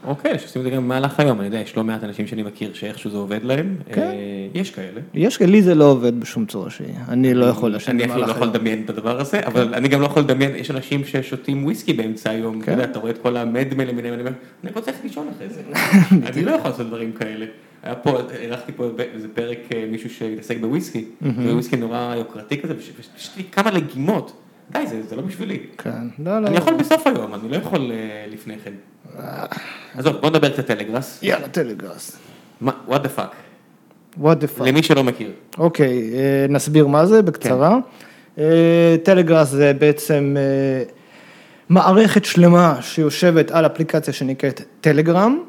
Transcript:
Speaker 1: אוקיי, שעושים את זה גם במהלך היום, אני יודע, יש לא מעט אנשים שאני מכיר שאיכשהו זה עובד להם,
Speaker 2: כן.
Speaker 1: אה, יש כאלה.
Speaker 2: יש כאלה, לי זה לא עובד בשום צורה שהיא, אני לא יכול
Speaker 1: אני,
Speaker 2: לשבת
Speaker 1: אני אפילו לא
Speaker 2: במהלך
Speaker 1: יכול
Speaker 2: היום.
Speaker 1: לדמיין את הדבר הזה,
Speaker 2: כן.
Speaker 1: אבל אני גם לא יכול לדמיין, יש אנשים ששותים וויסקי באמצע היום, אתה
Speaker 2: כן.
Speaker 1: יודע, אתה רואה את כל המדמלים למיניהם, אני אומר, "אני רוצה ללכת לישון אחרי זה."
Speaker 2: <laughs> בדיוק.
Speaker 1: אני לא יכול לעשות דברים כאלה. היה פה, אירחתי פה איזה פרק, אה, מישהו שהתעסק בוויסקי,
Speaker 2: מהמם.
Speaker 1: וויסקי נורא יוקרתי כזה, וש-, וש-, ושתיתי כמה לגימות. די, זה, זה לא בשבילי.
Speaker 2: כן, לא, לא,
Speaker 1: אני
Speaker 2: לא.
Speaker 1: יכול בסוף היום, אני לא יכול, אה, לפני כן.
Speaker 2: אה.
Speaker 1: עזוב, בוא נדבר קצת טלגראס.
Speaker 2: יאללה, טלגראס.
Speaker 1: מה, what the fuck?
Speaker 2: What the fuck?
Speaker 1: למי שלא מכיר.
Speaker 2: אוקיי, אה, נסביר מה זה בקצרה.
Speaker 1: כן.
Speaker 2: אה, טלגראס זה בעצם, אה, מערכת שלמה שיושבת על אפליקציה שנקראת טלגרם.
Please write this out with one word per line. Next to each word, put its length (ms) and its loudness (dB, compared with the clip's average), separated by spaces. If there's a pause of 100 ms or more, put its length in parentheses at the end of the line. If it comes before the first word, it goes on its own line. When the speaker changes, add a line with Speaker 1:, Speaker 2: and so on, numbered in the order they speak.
Speaker 1:
אוקיי, 340 -2
שעושים 220 -10
את 40 -6
זה 60 -2
גם 120 -2
במהלך 360 -2
היום, 200 4
אני 80 -6
יודע, 120 -6
יש 180 -8
לא 60 -2
מעט 200 -4
אנשים 240 -8
שאני 160 -8
מכיר 300 -10
שאיכשהו 380 -10
זה 60 -6
עובד 260 -6
להם, 320 -2 (160)
Speaker 2:
כן. 100 -2
Speaker 1:
אה, 100 -2 (420)
יש 180 -6
כאלה. 300 -12 (120)
Speaker 2:
יש 240 0
כאלה, 140 6
לי 100 8
זה 140 6
לא 160 8
עובד 280 2
בשום 260 -6
צורה 240 -10
שהיא, 180 -12 (220)
אני 240 2
לא 120 4
יכול 240 2
Speaker 1:
אני, 60 -4
Speaker 2:
לשבת 140 -8
Speaker 1:
אני 140 0
אפילו 140 -2
לא 60 0
Speaker 2:
במהלך 120 -2
Speaker 1:
יכול 120 0
Speaker 2:
היום. 80 -2
Speaker 1:
לדמיין 300 -2
את 40 -12
הדבר 320 -4
הזה, 200 -2
Speaker 2:
כן. 60 -4
Speaker 1:
אבל 260 0
אני 140 -2
גם 140 2
לא 40 2
יכול 180 2
לדמיין, 320 0
יש 160 -8
אנשים 340 -4
ששותים 600 -6
וויסקי 280 -4
באמצע 360 -4
היום, 280 -4
אתה 80 -8
Speaker 2:
כן. 60 -2
Speaker 1:
יודע, 120 0
אתה 160 -6
רואה 120 -6
את 60 -4
כל 200 -2
המדמלים 500 -2
למיניהם, 260 -6
אני 80 -8
אומר, 100 -6 (320)
"אני 120 -12
רוצה 160 -8
ללכת 120 -14
לישון 320 -12
אחרי 140 -16
זה." 120 -16
Speaker 2:
<laughs> 100 -16 (400)
בדיוק. 140 6 (120)
Speaker 1:
אני 80 -2
לא 60 0
יכול 200 -2
לעשות 160 -6
דברים 240 -8
כאלה. 340 -8 (380)
היה 120 -10
פה, 220 -2 (220)
אירחתי 320 -10
פה 140 -8 (280)
איזה 200 -12
פרק, 240 -6 (160)
אה, 180 -6
מישהו 180 -10
שהתעסק 520 -8
בוויסקי, 440 -4 (160)
Speaker 2:
מהמם. 320 -2
Speaker 1:
וויסקי 240 -2
נורא 400 -6
יוקרתי 440 -8
כזה, 160 -8
וש-, 220 -18
וש-, 180 -20
ושתיתי 340 -14
כמה 200 0
לגימות. 600 -2 (400)
די, 160 -4
זה, 220 -8
זה 60 -10
לא 60 -8
בשבילי. 380 -8 (180)
Speaker 2:
כן, 120 -10 (300)
לא, 220 -4
לא, 60 -2
Speaker 1:
אני 80 0
Speaker 2:
לא. 40 4
Speaker 1:
יכול 140 2
בסוף 340 2
היום, 260 -2
אני 160 -10
לא 60 -6
יכול, 360 -4
אה, 420 -10
לפני 300 -16
כן. 80 -14 (480)
Speaker 2:
אה. 260 -12 (520)
Speaker 1:
עזוב, 180 0
בוא 140 0
נדבר 200 4
קצת 180 -6
טלגראס. 560 -4
Speaker 2:
יאללה, 240 -2
טלגראס. 680 -8 (440)
Speaker 1:
מה, 100 -2 (180)
what 20 0
the 280 -2
fuck? 140 -8 (880)
Speaker 2:
What 200 4
the 180 -6
fuck? 60 -4
Speaker 1:
למי 180 4
שלא 200 4
מכיר. 280 -4 (260)
Speaker 2:
אוקיי, 560 2
אה, 360 2
נסביר 380 4
מה 180 6
זה 160 8
בקצרה. 560 4 (580)
Speaker 1:
כן. 80 -4
Speaker 2:
אה, 600 6
טלגראס 460 6
זה 300 4
בעצם, 580 2
אה, 460 0 (840)
מערכת 560 6
שלמה 560 6
שיושבת 720 2
על 140 4
אפליקציה 480 -2
שנקראת 480 -4 (200)
טלגרם. 680 4